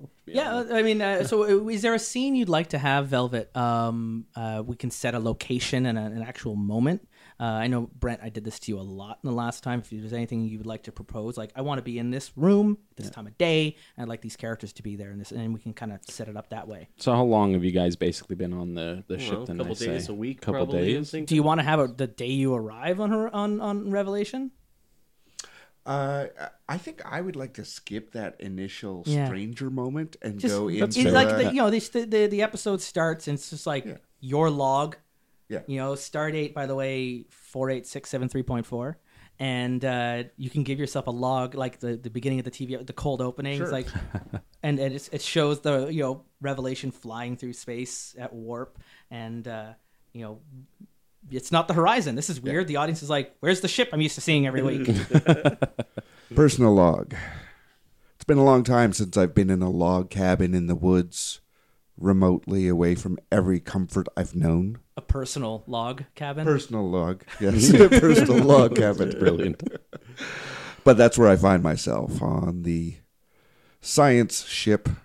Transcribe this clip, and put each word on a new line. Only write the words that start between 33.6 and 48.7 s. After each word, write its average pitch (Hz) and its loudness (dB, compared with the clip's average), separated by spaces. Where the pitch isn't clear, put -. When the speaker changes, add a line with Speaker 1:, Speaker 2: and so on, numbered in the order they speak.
Speaker 2:
like 143 -6
Speaker 4:
Yeah. 214 -14
Speaker 2:
your 143 2
log. 143 0
Speaker 4:
Yeah. 107 -6
Speaker 2:
You 135 -6
know, 139 -4
start 151 -6
date, 151 -4
by 143 -6
the 135 -4
way, 131 -6
four - -8
eight 127 -6
six - -14
seven 127 -4
three 131 -4
point 120 -4
four. 123 -8
And, 127 -4
uh, 120 -2
you 131 -8
can 147 -2
give 135 -4
yourself 139 -6
a 127 -6
log, 127 -2
like 131 -6
the, 120 -6
the 123 -12
beginning 127 -4
of 123 -6
the 127 -10
T 131 -10
V, 127 -10
the 127 -14
cold 135 -4
opening. 139 -6
It's 170 -4
Speaker 4:
Sure. - -
Speaker 2:
like, 131 -4
Speaker 4:
<laughs> - -14
Speaker 2:
and, 147 0
and 135 -2
it's, - -14
it 147 -8
shows 147 0
the, 139 0
you 160 -4
know, 135 -6
Revelation 131 -6
flying 123 -10
through 123 -12
space - -12
at 123 -12
warp. 117 -12